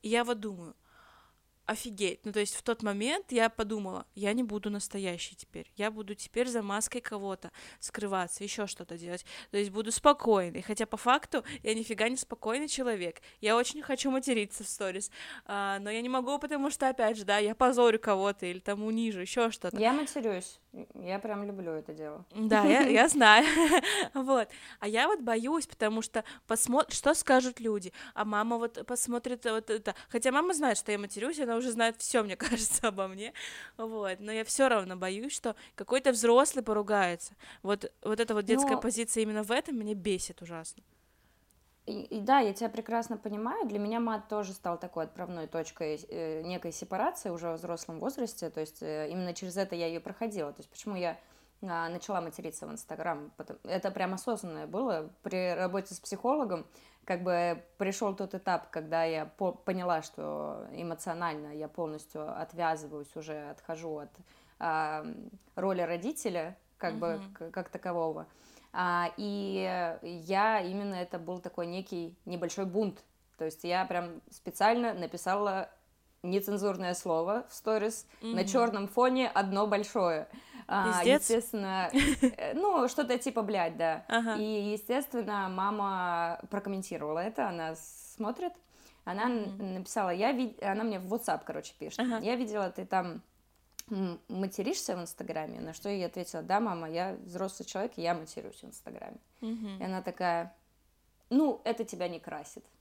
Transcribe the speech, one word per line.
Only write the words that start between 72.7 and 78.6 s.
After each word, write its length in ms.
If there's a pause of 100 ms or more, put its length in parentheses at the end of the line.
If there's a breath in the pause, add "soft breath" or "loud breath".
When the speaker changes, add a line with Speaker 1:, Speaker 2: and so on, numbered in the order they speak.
Speaker 2:
То 60
есть 200
я 200
прям 360 (100)
специально 640
написала 760 (540)
нецензурное 680
слово 540
в 60
сторис, 520 (260 soft breath)
на 80
Speaker 1:
Мгм. 40
Speaker 2:
чёрном 440